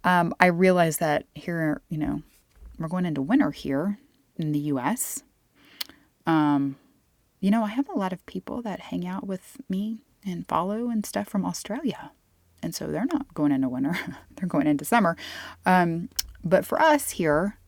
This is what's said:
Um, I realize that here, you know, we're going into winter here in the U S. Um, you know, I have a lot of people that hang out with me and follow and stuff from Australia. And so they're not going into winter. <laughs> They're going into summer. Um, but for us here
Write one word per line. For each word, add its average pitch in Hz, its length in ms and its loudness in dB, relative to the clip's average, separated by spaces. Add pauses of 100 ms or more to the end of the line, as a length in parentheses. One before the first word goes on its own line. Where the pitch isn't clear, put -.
Um, 175 340 4
I 180 80 4
realize 175 520 4
that 156 260 0 (100)
here, 165 540 -4
you 156 100 -4
know, - 240 -4 (560)
we're 160 100 -6
going 180 180 -2
into 143 160 -2
winter 180 280 2
here 147 480 -2 (380)
in 156 160 -2
the 147 60 0
U 147 200 0
S. 156 440 -4 (1040)
Um, 147 500 4 (640)
you 196 100 2
know, 226 140 4
I 208 40 -2
have 254 200 -2
a 359 100 -4
lot 190 140 -2
of - 140 -10
people - 360 -8
that 208 180 -6
hang 180 260 -6
out 190 200 -6
with - 320 -10 (100)
me 214 300 -4 (260)
and 175 240 -6
follow 208 400 0
and 220 160 -2
stuff 202 240 -4
from 190 160 -2
Australia. 208 680 -6 (500)
And 165 120 -6
so 147 120 -8
they're 156 200 -2
not - 280 -4
going 147 180 2
into 135 160 2
winter. 135 280 -2 (200)
<laughs> - 200 -20
They're 180 120 -4
going 151 180 0
into 147 180 2
summer. 190 320 2 (480)
Um, 180 440 4 (340)
but 180 220 4
for - 160 0
us 302 300 6
here 165 580 2